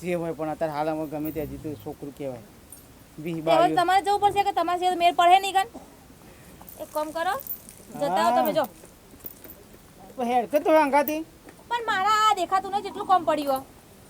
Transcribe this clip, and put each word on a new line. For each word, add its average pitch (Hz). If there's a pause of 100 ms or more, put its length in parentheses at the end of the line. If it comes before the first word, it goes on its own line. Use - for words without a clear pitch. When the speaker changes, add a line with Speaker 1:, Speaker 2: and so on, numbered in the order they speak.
Speaker 1:
જે 175
હોય 165
પણ 156
અત્યારે 156
હાલ 151
આમાં 156
ગમે 151
તે 147
હજી 135
તો 151 (100)
છોકરું 143
કહેવાય. 123 (720)
વીસ, 165
Speaker 2:
તે 165
હવે -
Speaker 1:
બાવીસ. 330
Speaker 2:
તમારે 370
જવું 403
પડશે 403
કે 392
તમારે 349
સિવાય 359
મેળ 349
પડે 349
નહીં 381
કાન? 392 (1120)
એક 311
કામ 302
કરો, 359 (680)
જતા 208
આવો 233
તમે 220
જો. 285
Speaker 1:
હા. -
તો 262
હેડ 240
કે 294
તું 320
અંગાથી? 294 (460)
Speaker 2:
પણ 480
મારા 415
આ 427
દેખાતું 381
નહીં 403
જેટલું 381
કામ 359
પડ્યું 294
હોય. 269 (460)